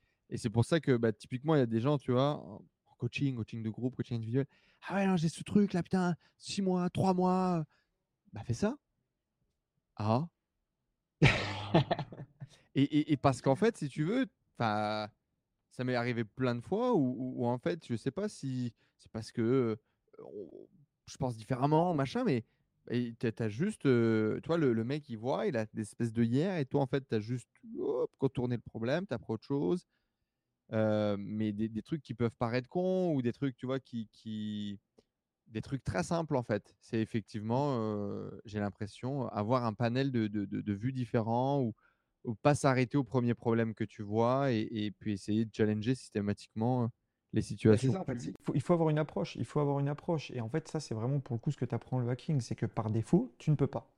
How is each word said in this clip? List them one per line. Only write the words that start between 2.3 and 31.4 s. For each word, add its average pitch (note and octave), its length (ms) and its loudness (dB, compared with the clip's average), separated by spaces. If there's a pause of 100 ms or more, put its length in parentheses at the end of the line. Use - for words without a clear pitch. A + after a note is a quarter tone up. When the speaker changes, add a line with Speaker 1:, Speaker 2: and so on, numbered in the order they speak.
Speaker 1:
en - 240 -14 (360)
coaching, C3 380 -2
coaching A2+ 260 -8
de A2 80 -4
groupe, A#2+ 280 -4
coaching B2 180 -6
individuel. « A#2 300 -2 (420)
Ah E3+ 80 -4
ouais, G3 100 2
non, F#3+ 120 4
j'ai E3 100 2
ce - 160 -6
truc G3+ 300 2
là, F3 100 0
putain, F3+ 320 0 (220)
six - 240 -8
mois, F3+ 280 0
trois F#3+ 240 2
mois. » F3+ 520 2 (680)
Bah, A2 120 -8
fais A#2+ 80 0
ça. A3 240 -2 (1200)
Ah. A2+ 280 2 (960)
Speaker 2:
<laughs> D3+ 40 8 (1500)
Speaker 1:
Et, C3+ 80 4
et, D3+ 280 2
et C#3 60 2
parce C3+ 240 2
qu'en C3+ 140 4
fait, A3 200 2
si C#3+ 140 -6
tu D3+ 160 -2
veux, A#3+ 200 0 (320)
'fin, G#2+ 520 -2 (600)
ça B2+ 120 -8
m'est B2+ 120 -2
arrivé A#2+ 280 0
plein B2 320 -2
de A#2+ 60 -6
fois A#3+ 320 -2
où, C3 240 2
où, B2+ 260 -4
où, - 20 0
en B2 120 0
fait, E3+ 280 -4
je B2 100 -2
sais C3 160 -4
pas G#3 180 -4
si B2+ 440 -4 (240)
c'est - 140 -20
parce A2 220 -10
que, A#2+ 80 -2
euh, A#2 840 -2
on, C#2 440 -16 (400)
je - 100 -20
pense B2 180 -2
différemment, C#3+ 580 2
machin, D3+ 300 0
mais, C3+ 220 2 (440)
et A#2+ 300 -2
t'as, A2+ 140 0
t'as A2+ 160 -2
juste, D#3+ 360 -4
euh, A2+ 560 4
tu - 60 -16
vois, E3 100 2
le, C#3+ 140 4
le A2+ 140 2
mec, C#3+ 240 -6
il A2+ 80 -8
voit, D#3 300 -2
il C#3 100 0
a A2 160 0
des A2 80 -4
espèces A2+ 320 -4
de A#2 100 4
hier, D3+ 340 2
et C#3+ 80 0
toi, C#3+ 160 0
en C3+ 60 0
fait, C#3 200 -2
t'as A2+ 120 0
juste, A#2+ 300 -6 (280)
hop, - 400 -2
contourné B2 380 -2
le G#2+ 60 -4
problème, C3 440 -4
t'as B2 120 -6
pris - 160 -6
autre G#2+ 120 -8
chose. E3+ 400 -2 (840)
Euh, G#2+ 480 2
mais G#2+ 320 -2